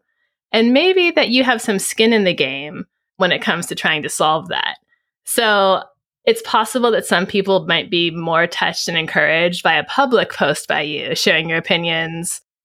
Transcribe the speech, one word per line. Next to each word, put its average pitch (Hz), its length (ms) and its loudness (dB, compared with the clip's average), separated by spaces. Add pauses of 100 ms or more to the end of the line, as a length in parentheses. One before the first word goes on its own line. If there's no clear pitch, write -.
(520)
And 233 220 4
maybe 349 380 4
that 294 180 2
you 254 140 2
have 240 180 0
some 196 180 -2
skin 220 320 2
in 214 120 4
the 180 100 2
game 139 520 -4 (320)
when 180 140 0
it 135 100 0
comes 170 260 -2
to - 80 -8
trying 156 280 -2
to 147 60 -8
solve 160 400 0
that. - 280 -4 (480)
So 202 580 2 (420)
it's 226 160 2
possible 233 500 0
that 190 140 0
some 180 200 2
people 190 400 0
might 165 240 0
be 170 220 0
more 165 360 0
touched 175 420 -6
and 165 80 -4
encouraged 160 680 0
by 160 100 2
a 151 120 0
public 262 480 0
post - 340 -2
by 151 140 0
you, 151 340 -6
sharing 165 340 2
your 165 80 -2
opinions, 165 840 -4 (240)